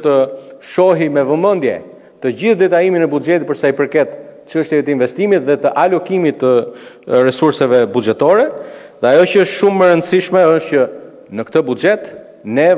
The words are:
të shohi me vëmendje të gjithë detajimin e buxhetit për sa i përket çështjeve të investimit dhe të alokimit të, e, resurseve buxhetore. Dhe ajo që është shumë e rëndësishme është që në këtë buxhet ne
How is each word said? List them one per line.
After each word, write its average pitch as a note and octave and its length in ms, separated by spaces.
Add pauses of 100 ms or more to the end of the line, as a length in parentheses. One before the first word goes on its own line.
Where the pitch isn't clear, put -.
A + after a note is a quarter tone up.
të C#3+ 100 (500)
shohi E3+ 480
me C#3+ 140
vëmendje D#3 500 (460)
të B2+ 100
gjithë F#3 300
detajimin F3 420
e D3 60
buxhetit D3 380
për C#3 100
sa C#3+ 120
i C3+ 60
përket C#3+ 400 (340)
çështjeve D3 360
të C#3+ 80
investimit D#3 520
dhe C#3+ 140
të C#3+ 180
alokimit F3+ 640
të, C3 140 (520)
e, B2+ 200
resurseve C3 680
buxhetore. C#3+ 560 (520)
Dhe A#2+ 120
ajo F3 160
që F#3+ 160
është - 140
shumë G3 260
e F3+ 80
rëndësishme F3+ 500 (140)
është D#3+ 160
që C3 160 (420)
në A2 160
këtë D#3+ 200
buxhet F3 440 (340)
ne C3 340